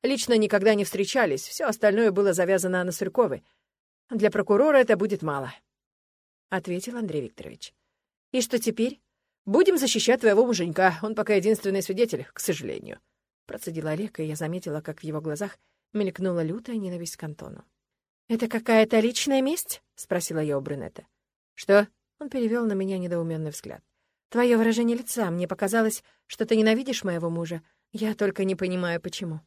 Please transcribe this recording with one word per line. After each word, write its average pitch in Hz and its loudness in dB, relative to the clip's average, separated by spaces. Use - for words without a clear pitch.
Лично 247 2
никогда 208 4
не 202 0
встречались, 190 -2
все - -6
остальное 220 2
было 196 2
завязано 185 2
на 180 -4
Сурьковой. 190 0
Для 208 2
прокурора 214 4
это 247 6
будет 196 -2
мало», — 147 -4
ответил 190 -6
Андрей 160 -4
Викторович. - -16
«И 254 2
что 233 -2
теперь?» 233 -2
«Будем 349 6
защищать 247 2
твоего 220 6
муженька, 180 2
он 220 -6
пока 214 0
единственный 196 2
свидетель, 190 -2
к - -20
сожалению», — 123 -6
процедил 160 -10
Олег, 165 -6
и 160 -4
я 151 -6
заметила, 160 -6
как 151 -12
в - -20
его 151 -8
глазах 160 -8
мелькнула 185 -2
лютая 226 -6
ненависть 180 -8
к - -16
Антону. - -14
«Это 233 -2
какая-то 226 4
личная 269 0
месть?» — 285 -4
спросила 170 -4
я 147 0
у - -2
брюнета. - -10
«Что?» — 208 4
он 294 -12
перевел 233 0
на 208 -2
меня 190 -2
недоуменный 165 -4
взгляд. - -16
«Твое 240 4
выражение 233 2
лица. 233 -4
Мне 175 -4
показалось, 214 0
что - -6
ты 226 2
ненавидишь 226 2
моего 170 -2
мужа. 165 -6
Я 214 -4
только 196 -2
не 190 0
понимаю, 180 -2
почему». 165 -8